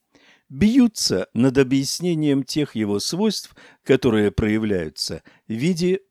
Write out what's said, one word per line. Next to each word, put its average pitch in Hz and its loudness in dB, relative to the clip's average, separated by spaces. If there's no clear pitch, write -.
бьются 214 2
над 127 2
объяснением 139 0
тех - -4
его 101 -2
свойств, - -4
которые 110 2
проявляются 104 -4
в 110 -8
виде 180 -2